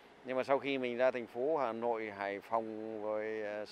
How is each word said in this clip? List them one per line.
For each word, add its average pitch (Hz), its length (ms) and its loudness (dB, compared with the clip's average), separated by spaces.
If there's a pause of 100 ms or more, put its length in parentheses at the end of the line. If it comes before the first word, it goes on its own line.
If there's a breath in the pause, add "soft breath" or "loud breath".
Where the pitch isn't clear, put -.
(240 loud breath)
Nhưng 127 120 -2
mà 127 100 4
sau 135 120 6
khi 135 200 0
mình 123 180 0
ra 127 140 6
thành 120 240 -2
phố 139 220 2
Hà 127 160 2
Nội, 113 460 0
Hải 101 220 -2 (100)
Phòng, 110 520 -2
rồi, 107 400 -2
ờ, 104 300 -4